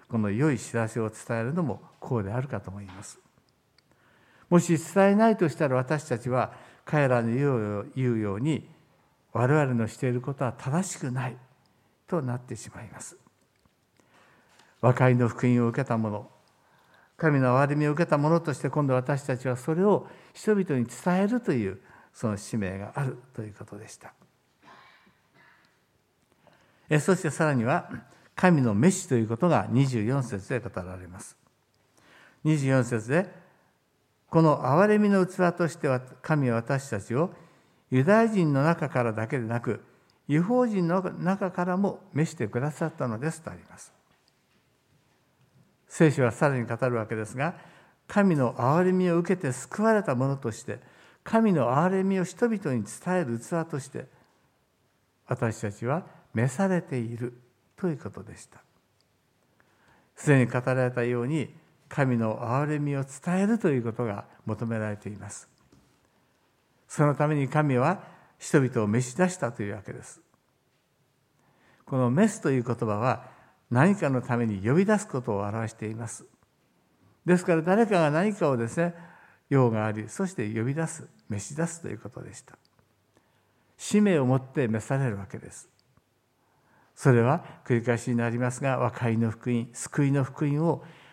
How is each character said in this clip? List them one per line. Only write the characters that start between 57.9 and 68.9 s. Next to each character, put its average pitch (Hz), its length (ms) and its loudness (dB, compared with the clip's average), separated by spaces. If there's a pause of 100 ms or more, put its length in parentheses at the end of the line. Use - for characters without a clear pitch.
う 131 40 -8
こ - 120 -12
と 98 120 -14
で - 140 -18
し - 100 -20
た。 - 160 -20 (1500)
す - 140 -4
で 139 100 8
に 120 80 4
語 123 180 -2
ら 127 200 2
れ 127 80 0
た 127 100 -2
よ 120 200 0
う 120 40 -4
に、 147 260 -4 (360)
神 131 280 0
の 110 220 0
憐 127 280 -2
れ 151 120 -2
み 143 180 -2
を 139 80 -2
伝 180 360 -4
え 202 80 2
る 226 100 2
と 196 100 0
い 135 100 2
う 117 40 0
こ 113 100 -4
と 120 120 -4
が 101 220 -6 (200)
求 113 200 -4
め 113 120 -2
ら 107 120 -4
れ 104 60 -8
て 113 120 -14
い 104 80 -12
ま 98 120 -14
す。 - 200 -16 (1400)
そ - 180 0
の 143 120 4
た 147 100 2
め 151 80 0
に 135 140 0
神 147 300 2
は 165 260 0 (340)
人 - 220 2
々 123 220 0
を 104 40 0
召 113 140 2